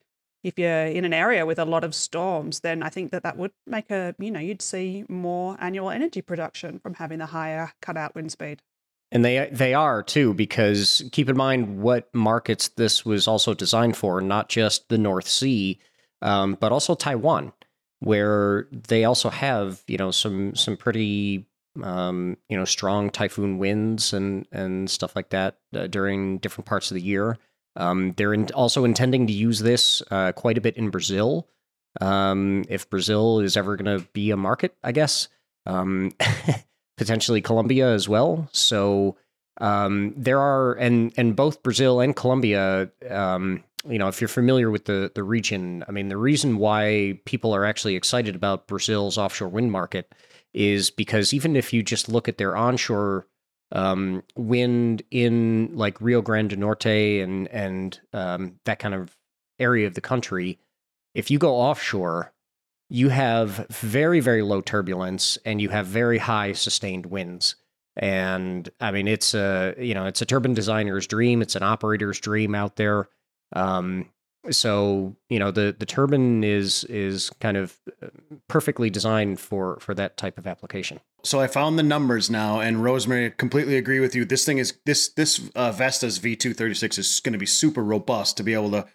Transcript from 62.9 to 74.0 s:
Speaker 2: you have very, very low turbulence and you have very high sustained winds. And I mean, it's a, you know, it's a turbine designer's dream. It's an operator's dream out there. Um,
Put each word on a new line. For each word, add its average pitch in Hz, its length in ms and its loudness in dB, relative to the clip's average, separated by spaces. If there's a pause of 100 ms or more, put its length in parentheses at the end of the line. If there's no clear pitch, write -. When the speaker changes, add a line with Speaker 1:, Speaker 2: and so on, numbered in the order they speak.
Speaker 2:
you 123 140 4
have 113 640 2
very, 139 500 2
very 117 220 4
low 101 180 0
turbulence 92 840 -2
and 107 160 -2
you 101 80 0
have 101 180 -2
very 117 300 2
high 104 340 -2
sustained 92 540 -4
winds. 90 500 -4 (400)
And 92 760 -2 (120)
I 110 100 -2
mean, 98 160 -2
it's 107 260 0
a, 95 460 0
you 123 140 -2
know, 95 140 -4
it's 95 140 -4
a 117 40 -4
turbine 127 280 2
designer's 104 540 -2
dream. 117 340 4
It's - 140 -2
an 92 80 -4
operator's 107 560 0
dream 107 340 0
out 101 220 -2
there. 104 320 0 (460)
Um, 92 560 -2 (400)